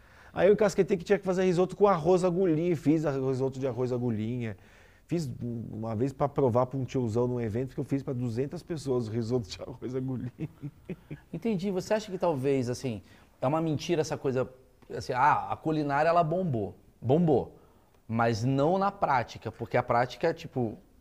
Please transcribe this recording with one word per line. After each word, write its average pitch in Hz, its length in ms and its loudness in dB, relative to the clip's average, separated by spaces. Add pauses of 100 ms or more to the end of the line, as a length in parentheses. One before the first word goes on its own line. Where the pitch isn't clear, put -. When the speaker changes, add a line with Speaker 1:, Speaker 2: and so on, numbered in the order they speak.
(320)
Speaker 1:
Aí 170 160 4
eu 214 60 8
encasquetei 196 420 2
que 170 80 -8
tinha 196 140 2
que 196 60 -8
fazer 185 200 0
risoto 185 320 2
com 202 100 6
arroz 175 380 4
agulhinha, 175 520 2
fiz 156 300 2
a-, 143 60 0
risoto 135 480 -2
de 139 80 -2
arroz 123 240 -2
agulhinha. 117 640 -2 (500)
Fiz 156 240 -4 (100)
um, 117 300 -8
uma 110 240 -6
vez 135 200 -2
pra 147 140 -2
provar 127 380 2
pra 135 120 -8
um 131 60 -2
tiozão 123 440 0
num 123 120 -4
evento 117 340 -4
que - 60 -8
eu 139 40 -4
fiz 139 180 -4
pra 147 120 -6
duzentas 123 480 -4
pessoas 131 440 -4
o 104 60 -8
risoto 117 360 -2
de - 140 -14
arroz 123 320 -10
agulhinha. 131 540 -6 (840)
Speaker 2:
Entendi. 202 380 -4
Você 185 240 -2
acha 214 160 -4
que 185 80 -8
talvez, 139 520 0
assim, 117 320 -6 (380)
é 131 60 -2
uma 156 140 2
mentira 160 400 0
essa 147 160 -2
coisa, 127 320 -2 (480)
assim, - 160 -8
"Ah, 123 400 4
a 107 40 -4
culinária, 151 520 0
ela 170 160 4
bombou." 151 500 -2 (260)
Bombou. 135 540 2 (540)
Mas 113 360 0
não 139 340 2
na 196 120 0
prática, 135 640 -2
porque - 240 -6
a 120 60 4
prática 127 460 0
é, 170 60 2
tipo 127 440 -4 (220)